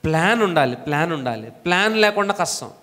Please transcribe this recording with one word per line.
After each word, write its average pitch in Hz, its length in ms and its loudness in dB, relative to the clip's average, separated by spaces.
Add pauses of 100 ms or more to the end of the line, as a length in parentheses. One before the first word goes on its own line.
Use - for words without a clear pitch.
Plan 170 380 2
ఉండాలి, 151 340 2
plan 147 360 -2
ఉండాలి. 120 380 -6
Plan 196 460 0
లేకుండా 208 380 2
కష్టం. 160 360 -6 (120)